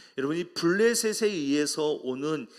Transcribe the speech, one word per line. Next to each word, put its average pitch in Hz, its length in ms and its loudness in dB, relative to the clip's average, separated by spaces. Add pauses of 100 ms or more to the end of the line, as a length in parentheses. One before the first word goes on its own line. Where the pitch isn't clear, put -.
(160)
여러분, 139 200 -2
이 175 80 -4
블레셋에 214 880 2
의해서 147 600 0
오는 131 560 -4 (120)